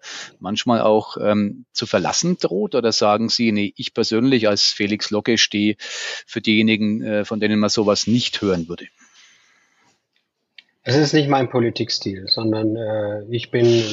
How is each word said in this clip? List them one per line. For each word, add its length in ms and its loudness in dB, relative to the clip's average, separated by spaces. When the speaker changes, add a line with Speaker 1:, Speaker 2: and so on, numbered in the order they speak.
Speaker 1:
manchmal 400 -2
auch, 400 2
ähm, 520 0
zu 140 -6
verlassen 520 0
droht? 360 -2
Oder 180 0
sagen 360 2
Sie, 240 0
„Nee, 240 -2
ich 180 -10
persönlich 540 2
als 160 2
Felix 460 -2
Locke 280 0
stehe 400 0
für 600 -10
diejenigen, 640 2
äh, 220 -2
von 160 -6
denen 180 0
man 120 2
sowas 360 0
nicht 360 0
hören 260 0
würde“? 180 -12
Speaker 2:
Es 100 2
ist 180 2
nicht 160 4
mein 180 2
Politikstil, 760 -2
sondern, 500 0
äh, 540 -4
ich 200 -6
bin 420 4